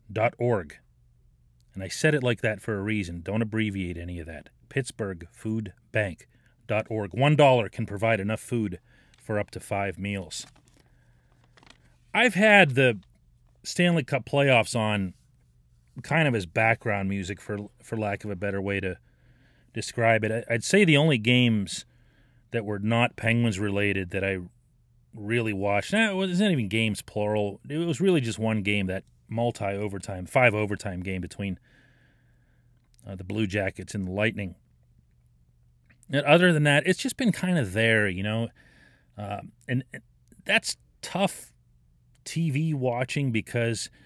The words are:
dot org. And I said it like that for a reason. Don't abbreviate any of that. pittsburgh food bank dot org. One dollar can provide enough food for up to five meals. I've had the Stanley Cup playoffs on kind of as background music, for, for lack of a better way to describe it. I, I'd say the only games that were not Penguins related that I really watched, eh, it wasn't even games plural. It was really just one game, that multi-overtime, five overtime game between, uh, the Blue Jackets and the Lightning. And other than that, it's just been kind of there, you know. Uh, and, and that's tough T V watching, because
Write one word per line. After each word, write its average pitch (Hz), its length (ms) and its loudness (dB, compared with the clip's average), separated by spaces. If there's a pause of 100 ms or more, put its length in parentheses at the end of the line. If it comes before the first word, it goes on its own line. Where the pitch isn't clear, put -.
(120)
dot 110 240 0
org. 107 400 -2 (960)
And 95 100 -10
I 95 60 -8
said 151 260 0
it 135 80 0
like 120 200 0
that 107 180 -2
for 104 180 -4
a 98 40 -4
reason. 92 400 -4
Don't 101 180 -4
abbreviate 101 560 -4
any 87 240 -10
of 78 60 -12
that. 78 240 -16 (180)
pittsburgh 98 640 -6
food 110 400 -6 (180)
bank 101 380 -4 (380)
dot 110 240 -2
org. 104 240 -4
One 143 200 4
dollar 127 360 6
can 113 160 -6
provide 104 340 0
enough 107 200 -4
food 104 380 -4 (440)
for 107 160 -4
up 104 140 -4
to - 80 -10
five 98 380 -6
meals. 98 480 -8 (1700)
I've 220 220 2
had 190 400 8
the 123 240 4 (640)
Stanley 170 420 2
Cup 127 200 -4
playoffs 131 540 4
on 104 340 0 (920)
kind 151 240 2
of 120 80 2
as 92 100 -2
background 110 600 0
music, 98 320 -6
for, 104 160 -8 (260)
for - 140 -8
lack 101 260 -2
of 107 80 -8
a 98 60 -8
better 98 260 -4
way 98 160 -2
to 92 180 -4 (800)
describe 113 480 2
it. 107 80 0
I, 117 240 -4
I'd 117 80 -2
say 202 220 4
the 160 120 6
only 147 220 4
games 113 640 2 (680)
that 113 120 -2
were 104 140 -4
not 117 380 0
Penguins 117 420 0
related 98 520 -2
that 95 120 -4
I 98 160 -2 (720)
really 110 400 -2
watched, 101 400 -2
eh, 220 180 2
it 190 40 -4
wasn't 190 380 0
even 120 160 0
games 110 340 0
plural. 104 560 -2 (100)
It 147 100 -6
was 165 220 -2
really 180 200 4
just 113 180 -4
one 110 240 0
game, 101 240 0
that 92 160 -4 (260)
multi-overtime, 101 960 -6
five 123 280 4
overtime 101 460 -4
game 92 200 -6
between, 95 380 -8 (1500)
uh, 98 120 -12
the 92 80 -12
Blue 101 240 -2
Jackets 95 480 -4
and 95 100 -4
the 92 60 -6
Lightning. 101 420 -2 (1500)
And 143 160 -2
other 170 280 6
than 151 100 2
that, 147 240 4
it's 185 140 0
just - 160 -6
been 233 160 2
kind 180 260 0
of 98 140 -2
there, 110 340 4
you 92 160 -4
know. 110 240 -2 (720)
Uh, 101 220 -8 (260)
and, 127 160 -2 (100)
and - 120 -16 (400)
that's - 320 -2 (260)
tough - 480 -4 (760)
T 160 260 -2
V 151 240 0
watching, 127 560 -2
because 117 580 -2 (180)